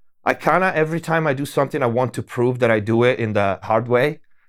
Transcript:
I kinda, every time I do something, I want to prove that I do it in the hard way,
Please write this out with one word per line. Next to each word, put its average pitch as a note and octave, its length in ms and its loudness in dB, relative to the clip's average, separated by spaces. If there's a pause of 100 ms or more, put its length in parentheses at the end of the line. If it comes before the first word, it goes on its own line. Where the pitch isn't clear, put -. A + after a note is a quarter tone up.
(260)
I B2+ 80 2
kinda, F3 420 0
every D#3 240 0
time E3 280 -2
I C#3+ 60 0
do C#3 120 -4
something, C#3 360 -2
I B2+ 60 2
want A#2+ 280 -2
to - 60 -4
prove B2 380 -2
that A#2+ 120 4
I A2 100 2
do A2+ 220 2
it B2 160 2
in A2 140 -2
the G2+ 300 0
hard A2+ 240 0
way, B2 320 0 (300)